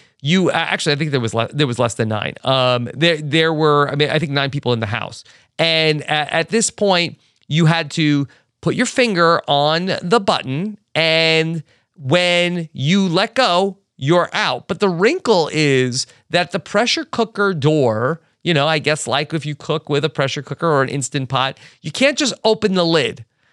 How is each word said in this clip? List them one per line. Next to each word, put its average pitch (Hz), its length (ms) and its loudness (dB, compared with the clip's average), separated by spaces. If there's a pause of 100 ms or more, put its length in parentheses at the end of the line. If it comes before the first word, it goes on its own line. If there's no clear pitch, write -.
(200)
you, 165 300 2
uh, - 40 0
actually, 165 380 -2
I 143 40 0
think 151 140 -2
there 139 80 0
was 113 160 -2
le-, 113 180 -2
there 147 140 0
was 120 140 -2
less - 140 0
than 113 140 -2
nine. 107 260 -4 (100)
Um, 127 500 0
there, 170 220 2
there 156 360 0
were, 147 380 2
I 143 60 -4
mean, 147 120 0
I 151 120 0
think 156 100 -4
nine 139 220 -2
people 131 200 -2
in 117 60 0
the 110 80 -4
house. - 380 -8 (340)
And 160 440 2
a-, 151 300 -2
at 160 180 -2
this 190 200 0
point, 175 480 0 (300)
you 160 180 2
had 165 260 2
to 147 360 0 (320)
put - 160 -2
your 247 100 0
finger 175 600 2
on 156 380 2 (160)
the 196 180 2
button, 185 580 -4 (160)
and 160 680 0 (320)
when 175 760 0
you 185 360 0
let 185 260 -2
go, 190 420 0 (200)
you're 165 360 2
out. 151 360 -4
But - 100 -6
the 202 100 2
wrinkle 196 640 2
is 131 540 0 (240)
that 175 220 -2
the 190 80 -4
pressure 240 440 -2
cooker 202 500 -2
door, 135 680 0 (240)
you 147 100 0
know, 143 140 2
I 160 100 0
guess 147 300 -2
like 143 260 -2
if 160 100 -4
you 147 120 -8
cook 156 320 -6
with 147 160 0
a 156 40 0
pressure 139 340 -4
cooker 170 260 -6
or 147 120 4
an 131 80 0
Instant 135 400 -6
Pot, 131 300 -2 (220)
you 160 100 -10
can't 269 260 0
just 285 180 -2 (100)
open 220 300 2
the 180 120 2
lid, 147 380 0 (280)